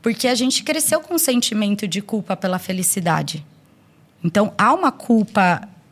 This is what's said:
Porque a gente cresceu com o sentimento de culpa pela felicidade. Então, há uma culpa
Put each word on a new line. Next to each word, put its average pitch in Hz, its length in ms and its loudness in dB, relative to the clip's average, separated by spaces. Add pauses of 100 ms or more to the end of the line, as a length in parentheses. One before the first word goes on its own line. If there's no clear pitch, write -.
Porque 233 260 -2
a 247 80 2
gente 254 280 0
cresceu 311 380 0
com 339 140 -6
o 320 40 0
sentimento 214 680 0
de 190 120 -4
culpa 202 360 -4
pela 185 240 -2
felicidade. 165 840 -2 (800)
Então, 202 320 0
há 220 160 4
uma 330 200 2
culpa 208 760 2 (240)